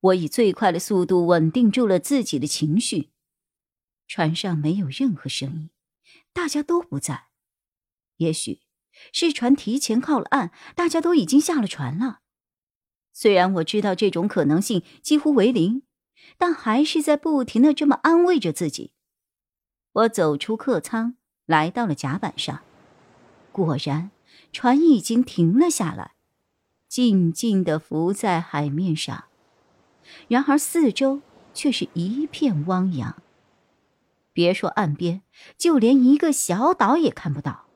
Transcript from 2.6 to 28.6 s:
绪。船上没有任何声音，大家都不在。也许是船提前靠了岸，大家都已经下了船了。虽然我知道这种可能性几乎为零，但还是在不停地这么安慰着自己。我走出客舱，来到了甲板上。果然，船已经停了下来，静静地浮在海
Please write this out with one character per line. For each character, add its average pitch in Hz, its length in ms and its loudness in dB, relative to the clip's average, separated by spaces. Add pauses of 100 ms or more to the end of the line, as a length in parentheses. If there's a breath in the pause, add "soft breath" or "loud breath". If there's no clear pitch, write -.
绪。 - 300 -6 (960)
船 160 280 -2
上 175 220 -4
没 151 180 -2
有 196 120 -4
任 208 280 -2
何 143 140 -12
声 139 220 -8
音， 160 200 -12 (640 soft breath)
大 349 160 -4
家 294 140 -4
都 339 180 -2
不 143 200 -8
在。 - 260 -10 (920)
也 165 140 -2
许 - 280 -10 (520 soft breath)
是 339 200 0
船 247 220 2
提 254 240 -4
前 233 220 -2
靠 269 200 0
了 - 100 -8
岸， 233 220 -2 (220 loud breath)
大 339 140 0
家 330 120 0
都 339 140 2
已 240 120 2
经 262 140 4
下 311 200 -2
了 208 60 -2
船 143 320 -6
了。 247 220 -6 (920)
虽 - 200 2
然 185 220 4
我 170 100 -2
知 208 180 -2
道 196 120 0
这 190 160 0
种 175 180 -2
可 175 160 0
能 156 180 2
性 190 200 -2 (200 soft breath)
几 302 160 0
乎 302 140 0
为 233 180 4
零， 226 320 0 (560 soft breath)
但 349 160 0
还 240 300 0
是 311 180 -2
在 294 140 2
不 294 260 -2
停 226 180 -2
地 285 140 6
这 294 120 -2
么 285 180 4
安 330 200 4
慰 349 140 2
着 180 140 -2
自 156 180 -4
己。 - 220 -14 (1000)
我 220 160 2
走 160 300 0
出 220 180 -6
客 220 240 -2
舱， 233 360 -6 (280)
来 165 260 0
到 240 160 -4
了 160 80 -2
甲 139 220 -6
板 - 220 -6
上。 - 240 -10 (880)
果 160 320 -2
然， 156 260 -4 (400 soft breath)
船 262 300 2
已 311 180 6
经 226 240 0
停 180 360 2
了 339 100 4
下 196 240 -4
来， - 200 -14 (760)
静 190 440 2
静 196 320 0
地 156 140 -2
浮 160 340 -2
在 190 280 -2
海 147 300 -4